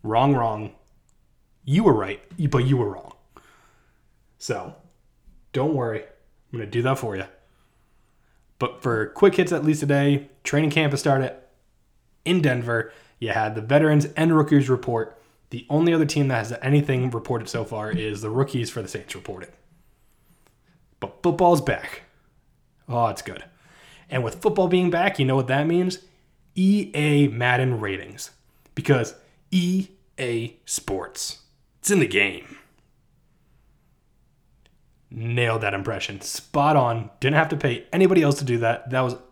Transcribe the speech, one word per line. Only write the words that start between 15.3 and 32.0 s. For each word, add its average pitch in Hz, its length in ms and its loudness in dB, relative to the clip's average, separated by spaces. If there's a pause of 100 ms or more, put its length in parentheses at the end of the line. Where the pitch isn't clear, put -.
The 127 200 -12
only 165 240 4
other 160 120 4
team 147 220 0
that 127 100 0
has 113 240 -4
anything 135 480 2
reported 117 400 -6
so 117 160 -6
far 107 240 -8
is 107 320 -4
the 107 80 -6
rookies 123 400 -2
for 113 120 -8
the 98 60 -10
Saints - 280 -12
reported. 92 340 -14 (1500)
But - 240 -10
football's 170 380 4
back. - 420 -6 (840)
Oh, 120 180 0
it's 98 140 -6
good. - 220 -14 (680)
And 127 140 -2
with - 180 -8
football 196 260 2
being 180 220 2
back, 175 300 0
you 135 60 2
know 131 100 0
what 131 120 0
that 143 200 0
means? 180 320 0 (560)
E 190 380 2
A 147 340 4
Madden 123 520 0
ratings. 98 520 -8 (420)
Because 123 420 0 (360)
E 185 380 0 (300)
A 120 460 -4
Sports. - 720 -8 (400)
It's - 120 -2
in 196 80 4
the 131 80 2